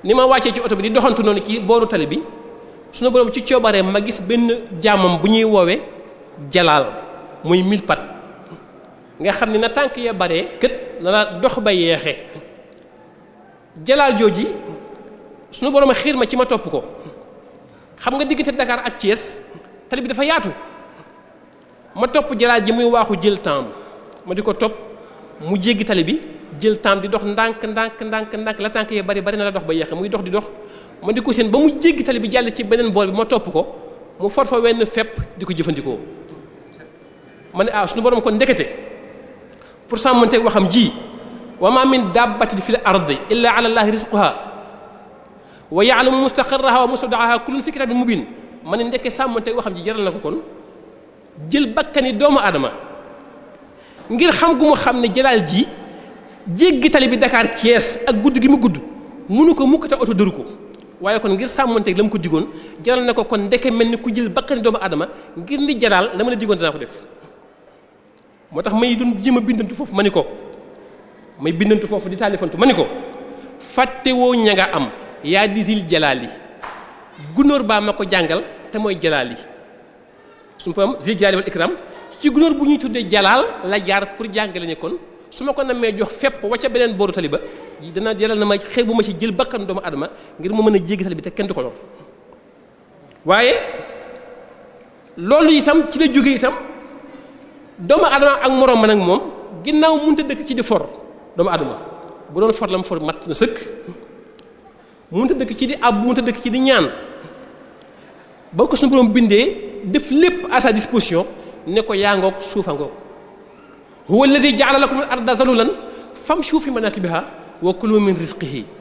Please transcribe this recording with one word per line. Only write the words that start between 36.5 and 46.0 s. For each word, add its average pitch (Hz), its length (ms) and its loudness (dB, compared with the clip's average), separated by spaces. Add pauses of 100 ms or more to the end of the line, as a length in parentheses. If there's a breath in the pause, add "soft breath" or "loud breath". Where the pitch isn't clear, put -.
Ma 185 100 0
ne, 233 80 0
ah, 208 140 0
sunu 220 160 -4
Boroom 240 200 2
kon 220 120 2
ndekete, 214 320 2 (1200 loud breath)
pour 233 100 -2
sàmmanteeg 240 460 4
waxam 196 260 2
ji, 202 220 4 (680)
"wa 185 100 4
ma 254 140 4
min 254 280 2
dabbatin 220 500 2
fil - 220 0
ardi 170 340 2 (100)
illa 233 280 4
ala 233 120 2
Allahi 226 220 2
rizquha, 208 440 0 (1400 loud breath)
wa 180 140 4
ya'lamu 254 380 4